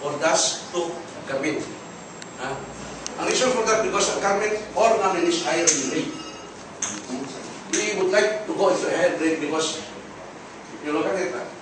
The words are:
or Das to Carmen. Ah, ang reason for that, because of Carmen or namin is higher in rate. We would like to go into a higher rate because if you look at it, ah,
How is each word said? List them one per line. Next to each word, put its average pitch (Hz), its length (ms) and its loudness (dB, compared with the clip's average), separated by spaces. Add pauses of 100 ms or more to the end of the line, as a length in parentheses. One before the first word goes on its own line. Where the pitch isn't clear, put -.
or 143 160 -2
Das 160 560 2
to 175 160 0 (400)
Carmen. 135 320 0 (800)
Ah, 139 160 -4 (640)
ang - 80 0
reason 254 240 6
for 220 160 2
that, 220 160 6
because 202 320 2
of 202 80 0
Carmen 202 240 4 (240)
or 226 240 6
namin 180 320 4
is 165 160 2
higher 165 240 2
in 147 120 4 (120)
rate. - 200 0 (1600)
We 208 240 0
would 180 80 4
like 208 400 4
to 165 80 -2
go 185 160 6
into - 160 0
a 151 80 2
higher 160 240 4
rate 156 240 2
because 156 400 0 (880)
if - 80 -12
you 151 160 -2
look 165 80 2
at 190 160 0
it, 185 160 -2
ah, - 80 -6 (180)